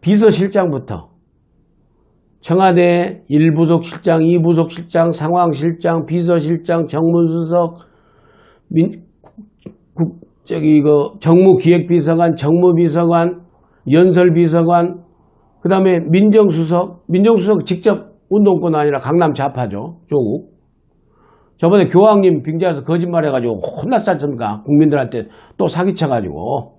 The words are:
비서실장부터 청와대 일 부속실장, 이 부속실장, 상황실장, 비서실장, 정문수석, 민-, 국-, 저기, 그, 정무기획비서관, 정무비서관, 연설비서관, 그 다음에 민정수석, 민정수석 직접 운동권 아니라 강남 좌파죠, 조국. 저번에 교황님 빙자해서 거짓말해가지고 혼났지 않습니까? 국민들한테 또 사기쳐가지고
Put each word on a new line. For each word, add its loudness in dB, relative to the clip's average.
비서실장부터 0
청와대 0
일 2
부속실장, 0
이 2
부속실장, -2
상황실장, -2
비서실장, -2
정문수석, -2
민-, 0
국-, -6
저기, 0
그, 0
정무기획비서관, 2
정무비서관, 0
연설비서관, 2
그 -2
다음에 2
민정수석, 2
민정수석 2
직접 -4
운동권 0
아니라 -2
강남 0
좌파죠, -8
조국. -4
저번에 2
교황님 2
빙자해서 -4
거짓말해가지고 -4
혼났지 -4
않습니까? -6
국민들한테 0
또 -2
사기쳐가지고 -4